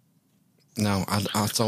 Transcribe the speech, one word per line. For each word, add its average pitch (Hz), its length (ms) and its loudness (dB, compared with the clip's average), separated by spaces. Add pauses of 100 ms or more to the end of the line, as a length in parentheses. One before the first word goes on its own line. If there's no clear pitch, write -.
(760)
No, 101 300 0
I, 104 120 0
I 101 280 0
don't - 100 -4 (120)